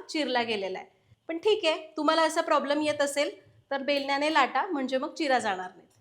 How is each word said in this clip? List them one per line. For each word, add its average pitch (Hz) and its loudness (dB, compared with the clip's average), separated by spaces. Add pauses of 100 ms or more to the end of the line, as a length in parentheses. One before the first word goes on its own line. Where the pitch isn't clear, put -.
चिरला 254 -2
गेलेला 196 -4
आहे, - -16 (420)
पण 330 -4
ठीक 415 2
आहे, 320 0 (160)
तुम्हाला 320 4
असा 320 2
प्रॉब्लेम 294 2
येत - 0
असेल 285 0 (420)
तर 277 -2
बेलण्याने 277 0
लाटा, 269 2
म्हणजे 269 -2
मग 302 -6
चिरा 269 0
जाणार 185 -4
नाही. - -20 (140)